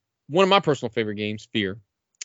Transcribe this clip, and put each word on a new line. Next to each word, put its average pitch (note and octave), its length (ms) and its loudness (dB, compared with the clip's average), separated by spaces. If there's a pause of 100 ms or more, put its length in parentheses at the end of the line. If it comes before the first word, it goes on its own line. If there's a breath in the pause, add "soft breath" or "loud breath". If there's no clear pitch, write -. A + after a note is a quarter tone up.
(280)
one E3 160 2
of F#3+ 40 2
my G3 120 6
personal C3+ 300 -2
favorite G#2+ 260 -4
games, G#2+ 360 -6
Fear. G#2 260 -2 (460)